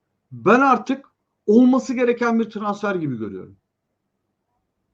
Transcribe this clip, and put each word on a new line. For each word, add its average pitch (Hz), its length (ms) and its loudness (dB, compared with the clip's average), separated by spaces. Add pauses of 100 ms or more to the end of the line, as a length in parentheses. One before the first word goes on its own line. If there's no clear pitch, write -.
(320)
ben 160 280 2
artık 269 460 0 (420)
olması 254 460 4
gereken 240 460 -2
bir 220 100 -4
transfer 202 460 -6
gibi 147 220 -6
görüyorum. 95 400 -12 (1400)